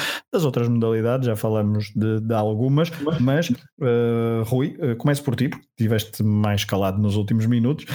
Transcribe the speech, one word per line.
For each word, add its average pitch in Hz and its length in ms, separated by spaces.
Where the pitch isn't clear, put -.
das 190 120
outras 120 240
modalidades, 117 580
já 113 80
falamos 107 640
de, 110 240
de 110 120
algumas, 123 580
mas, 139 300
eh, 117 960
Rui, 127 320
eh, 131 160
começo 143 300
por 139 100
ti, 131 140
porque - 180
estiveste 110 560
mais 104 420
calado 98 380
nos 101 140
últimos 110 300
minutos. 120 480